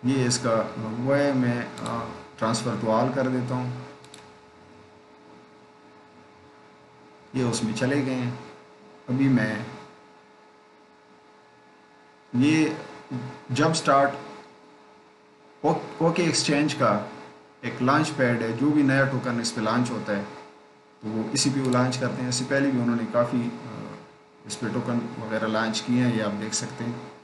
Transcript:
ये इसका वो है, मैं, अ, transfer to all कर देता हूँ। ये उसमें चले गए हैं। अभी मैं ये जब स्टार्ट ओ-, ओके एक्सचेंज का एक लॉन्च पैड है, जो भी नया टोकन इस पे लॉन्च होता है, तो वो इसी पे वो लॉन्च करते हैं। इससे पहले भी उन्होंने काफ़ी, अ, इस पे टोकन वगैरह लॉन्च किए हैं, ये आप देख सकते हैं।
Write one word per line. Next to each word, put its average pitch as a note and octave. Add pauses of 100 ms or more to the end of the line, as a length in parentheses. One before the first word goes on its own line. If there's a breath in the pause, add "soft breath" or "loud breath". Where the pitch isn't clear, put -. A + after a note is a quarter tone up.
ये B2+
इसका A#2
वो A#2
है, C#3+
मैं, A#2+
अ, A#2 (340)
transfer A2+
to -
all A#2+
कर C3
देता B2+
हूँ। B2 (3500)
ये C3
उसमें A2
चले C#3
गए B2+
हैं। B2 (720)
अभी C3+
मैं A2 (2750)
ये D3+ (760)
जब D3+
स्टार्ट C#3 (1600)
ओ-, -
ओके E3
एक्सचेंज D3
का G#2 (540)
एक A#2+
लॉन्च C#3+
पैड A#2+
है, A2+
जो C#3
भी D3
नया C3+
टोकन A#2+
इस A2+
पे -
लॉन्च A#2
होता G#2+
है, G2+ (800)
तो A2
वो A2
इसी C3+
पे C3+
वो C3
लॉन्च B2
करते B2+
हैं। B2+
इससे B2
पहले C#3
भी B2+
उन्होंने A#2
काफ़ी, A#2+
अ, A2 (540)
इस A2
पे A#2
टोकन A#2
वगैरह A2
लॉन्च A2
किए B2+
हैं, A#2+
ये G#2+
आप G#2
देख G#2
सकते -
हैं। A#2+ (120)